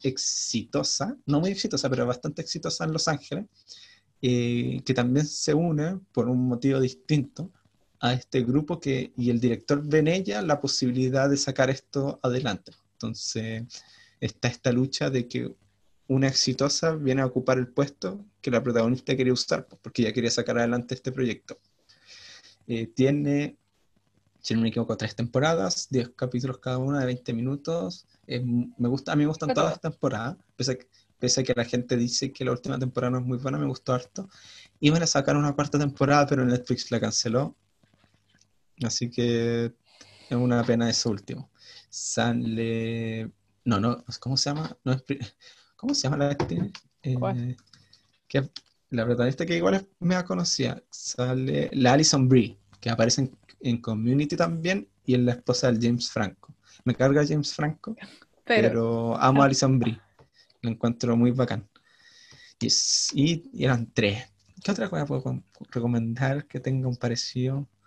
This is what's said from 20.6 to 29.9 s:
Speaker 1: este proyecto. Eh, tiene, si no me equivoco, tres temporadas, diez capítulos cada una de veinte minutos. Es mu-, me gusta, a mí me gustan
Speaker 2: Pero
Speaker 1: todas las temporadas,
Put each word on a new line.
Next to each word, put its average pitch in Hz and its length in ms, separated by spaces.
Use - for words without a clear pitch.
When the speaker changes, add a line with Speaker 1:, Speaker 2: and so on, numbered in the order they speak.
Speaker 1:
este 127 180
proyecto. 127 460
Eh, 117 180
tiene, 143 680
si - 140
no 117 60
me 113 80
equivoco, 113 280
tres - 200
temporadas, 160 720
diez 127 200
capítulos 127 480
cada 127 200
una 139 220
de 131 60
veinte 127 260
minutos. 143 720
Es 123 180
mu-, 120 340
me 120 100
gusta, 139 240
a 156 40
mí 147 80
me 147 40
gustan 156 200
Speaker 2:
Pero 254 120
Speaker 1:
todas - 120
las - 80
temporadas, 135 560